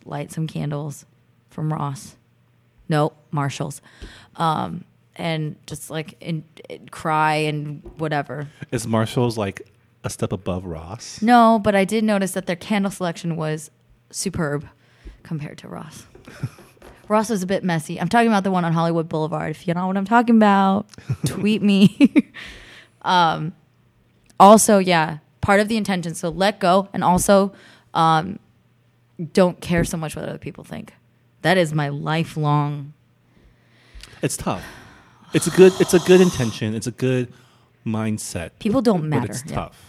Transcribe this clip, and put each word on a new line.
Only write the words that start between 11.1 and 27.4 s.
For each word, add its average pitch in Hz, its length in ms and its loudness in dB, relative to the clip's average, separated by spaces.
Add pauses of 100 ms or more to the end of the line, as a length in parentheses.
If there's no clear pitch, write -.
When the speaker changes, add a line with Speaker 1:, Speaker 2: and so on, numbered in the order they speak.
Speaker 1:
No, 226 420 6
but 208 120 2
I 190 100 2
did 214 180 -2
notice 196 280 0
that 185 160 -8
their 175 80 -4
candle 202 340 -2
selection 170 460 -6
was 156 340 -6 (400)
superb 151 560 -4 (560)
compared - 380 -10
to - 80 -20
Ross. - 400 -16 (200)
<laughs> - 800 -16
Ross 214 220 2
was 196 140 -2
a 185 40 -4
bit 190 160 -2
messy. 165 380 -4
I'm 170 80 -2
talking 233 200 4
about 202 140 2
the 196 80 0
one 180 140 0
on 165 80 0
Hollywood 165 340 0
Boulevard. 156 440 -4
If - 160 -10
you 170 80 -2
know 180 120 -2
what 190 100 -2
I'm 196 80 -2
talking 233 320 4
about, 196 500 4 (200)
Speaker 2:
<laughs> - 200 -4
Speaker 1:
tweet 202 340 -2
me. 208 640 4 (100)
<laughs> - 80 -16 (600)
Um, 165 500 2 (880)
also, 208 380 10
yeah, 165 400 2 (240)
part 202 180 4
of 208 80 0
the 226 100 -2
intention. 180 380 -4
So 175 140 -6
let 190 300 -2
go, 190 340 2
and 175 100 -4
also, 190 480 4 (420)